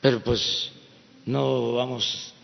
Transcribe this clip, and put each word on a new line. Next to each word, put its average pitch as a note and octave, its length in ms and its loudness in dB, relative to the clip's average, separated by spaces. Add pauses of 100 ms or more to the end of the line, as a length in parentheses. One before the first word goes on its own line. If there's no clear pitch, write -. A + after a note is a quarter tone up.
pero B2 200 4
pues - 520 -2 (540)
no C3 480 0
vamos B2 580 -4 (120)